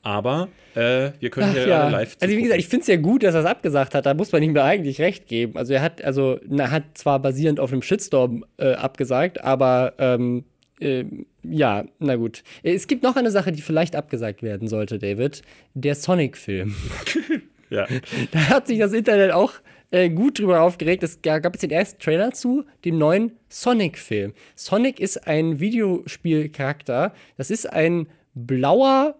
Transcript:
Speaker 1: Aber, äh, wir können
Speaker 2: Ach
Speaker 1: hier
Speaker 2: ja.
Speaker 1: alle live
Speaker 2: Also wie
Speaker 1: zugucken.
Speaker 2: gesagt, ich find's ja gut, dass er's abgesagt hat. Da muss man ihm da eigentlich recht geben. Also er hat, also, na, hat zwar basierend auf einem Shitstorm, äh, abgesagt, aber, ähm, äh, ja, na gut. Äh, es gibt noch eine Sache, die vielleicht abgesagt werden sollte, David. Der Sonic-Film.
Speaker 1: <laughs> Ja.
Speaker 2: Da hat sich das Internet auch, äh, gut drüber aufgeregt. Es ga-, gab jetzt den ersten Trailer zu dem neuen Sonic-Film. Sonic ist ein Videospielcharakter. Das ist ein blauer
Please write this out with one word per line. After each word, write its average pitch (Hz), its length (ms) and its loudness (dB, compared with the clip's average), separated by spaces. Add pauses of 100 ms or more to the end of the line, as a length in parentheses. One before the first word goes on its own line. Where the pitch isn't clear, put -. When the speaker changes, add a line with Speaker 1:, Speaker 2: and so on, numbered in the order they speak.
Speaker 1:
Aber, 123 440 -2 (280)
äh, 127 440 0
wir 123 100 -6
können 202 200 0
Speaker 2:
Ach 196 40 2
Speaker 1:
hier 131 140 2
Speaker 2:
ja. 165 140 4
Speaker 1:
alle 147 100 2
live 107 300 -2
Speaker 2:
Also 185 60 0
wie - 0 -
Speaker 1:
zugucken. 214 160 0
Speaker 2:
gesagt, 214 160 2
ich 151 80 -4
find's 254 200 0
ja 202 80 6
gut, 185 280 2
dass 175 120 4
er's 156 100 2
abgesagt 143 500 0
hat. - 100 0
Da 139 80 4
muss 170 180 -2
man 151 120 4
ihm 156 100 2
da 143 120 4
eigentlich 151 360 0
recht 180 260 -2
geben. 117 300 -4
Also 123 160 -2
er 135 80 2
hat, 165 220 -4
also, 131 440 0
na, 139 240 0
hat 156 120 0 (100)
zwar 139 260 0
basierend 143 400 0
auf 131 140 -2
einem 127 80 0
Shitstorm, 127 640 0 (120)
äh, 131 160 2
abgesagt, 135 680 -2
aber, 131 540 2
ähm, 123 480 0 (340)
äh, 131 240 -2 (400)
ja, 135 400 0 (160)
na 135 160 0
gut. 117 280 -6 (200)
Äh, 170 120 0
es 190 120 -4
gibt 254 160 -2
noch 254 140 2
eine 240 140 0
Sache, 190 200 0
die 151 100 -6
vielleicht 160 360 -2
abgesagt 113 440 -6
werden 107 280 -6
sollte, 107 300 -4
David. 104 420 -4 (320)
Der 143 220 -2
Sonic-Film. 117 840 -2
Speaker 1:
<laughs> - 40 -10 (880)
Ja. - 160 -2 (440)
Speaker 2:
Da 160 80 0 (100)
hat 269 160 4
sich 226 140 -2
das 202 140 2
Internet 208 380 4
auch, 185 220 2 (380)
äh, 180 180 4
gut 208 300 0
drüber 185 220 4
aufgeregt. 175 420 2
Es - 180 -8
ga-, 156 160 0
gab 175 160 -2
jetzt - 80 -10
den 156 80 -4
ersten 170 320 -2
Trailer 185 300 0
zu 254 320 -2 (200)
dem 165 140 0
neuen 185 360 2 (160)
Sonic-Film. 143 840 -2 (220)
Sonic 247 440 0
ist - 280 -6
ein 160 320 0
Videospielcharakter. 156 1500 -2 (240)
Das 135 140 -6
ist - 200 -4
ein 165 360 0 (260)
blauer 208 880 2